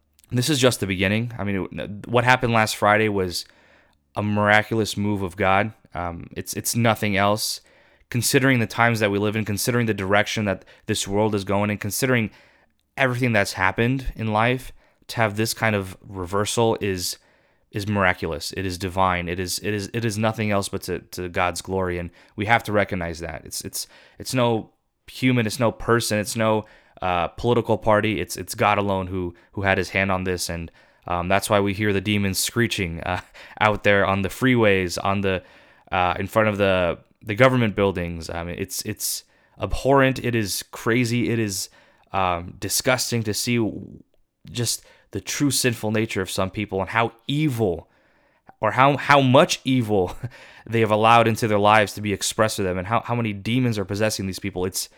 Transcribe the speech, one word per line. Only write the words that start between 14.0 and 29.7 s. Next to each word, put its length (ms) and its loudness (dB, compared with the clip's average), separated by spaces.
in 180 -4
life, 400 0
to 100 -10
have 200 0
this 160 0
kind 220 0
of 200 -4
reversal 760 0
is, 360 -4
is 160 -6
miraculous. 680 -2
It 80 -4
is 120 -6
divine. 520 -2
It 100 -4
is, 200 -6
it 140 -4
is, 200 -6
it 100 -4
is 140 -2
nothing 340 -2
else 160 -2
but 160 -8
to, 160 -6
to 300 -10
God's 320 -2
glory, 380 -4
and 100 -8
we 120 -4
have 160 4
to 100 -6
recognize 460 -2
that. 260 -12
It's, 160 -10
it's, 260 -10
it's 140 -10
no 380 0
human, 380 2
it's 120 -6
no 120 2
person, 460 0
it's 180 -4
no, 300 0
uh, 260 0
political 500 0
party. 420 2
It's, 160 -6
it's 200 -10
God 240 2
alone 260 0
who, 300 -6
who 100 -8
had 160 4